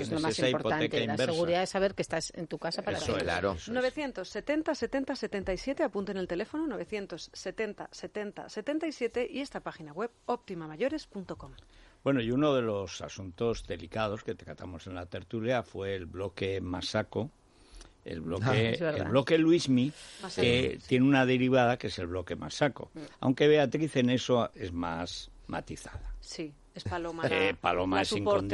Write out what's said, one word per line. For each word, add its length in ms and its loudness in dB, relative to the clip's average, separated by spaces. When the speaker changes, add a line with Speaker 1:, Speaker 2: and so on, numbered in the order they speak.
Speaker 1:
es 60 -4
Speaker 2:
tienes 60 -2
Speaker 1:
lo 140 0
más 120 0
Speaker 2:
esa 100 4
Speaker 1:
importante, 360 2
Speaker 2:
hipoteca 200 0
Speaker 1:
la 80 -2
Speaker 2:
inversa. 180 2
Speaker 1:
seguridad 280 2
de 80 2
saber 260 2
que 80 -4
estás 320 -4
en 140 -8
tu 100 -8
casa 240 -4
para 160 -4
Speaker 2:
Eso 80 -4
Speaker 1:
siempre. 220 0
Speaker 2:
es, 40 0
Speaker 3:
Claro. 200 2
Speaker 2:
eso 80 -4
es. 100 -12
Speaker 4:
Novecientos 600 -4
setenta, 440 -2
setenta, 420 -2
setenta 380 -4
y 40 -2
siete, 260 -2
apunten 340 -2
el 100 -2
teléfono, 380 -4
novecientos 680 -6
setenta, 580 -6
setenta, 580 -8
setenta 380 -4
y 40 -2
siete, 400 -2
y 100 -6
esta 180 -8
página 340 -10
web, 160 -4
optimamayores 800 -4
punto 320 -10
com. 140 -16
Speaker 2:
Bueno, 160 4
y 120 2
uno 240 4
de 80 4
los 380 -2
asuntos 640 -2
delicados 560 -4
que 100 -6
tratamos 540 -12
en 80 -8
la 100 -8
tertulia 560 -2
fue 320 -4
el 140 -6
bloque 540 -4
Masaco, 680 -2
el 160 -6
bloque, 240 -2
Speaker 3:
Ah. 80 4
Speaker 1:
Es 80 -2
verdad. 220 -2
Speaker 2:
el 80 -2
bloque 280 4
Luismi, 540 6
Speaker 4:
Masaco. 200 -4
Speaker 2:
que 460 4
tiene 180 6
una 200 8
derivada 520 6
que 100 -6
es 120 -4
el 80 -2
bloque 300 -4
Masaco. 560 -2
Speaker 1:
Mm. 60 -12
Speaker 2:
Aunque 300 4
Beatriz 480 4
en 140 4
eso 440 4
es 160 -8
más 580 -4
matizada. 760 -8
Speaker 4:
Sí, 320 -10
es 120 -16
Paloma 420 -2
Speaker 2:
Eh, 240 2
Speaker 4:
la, 80 -8
Speaker 2:
Paloma 380 2
Speaker 4:
la 60 4
Speaker 2:
es 40 0
Speaker 4:
supporter, 360 2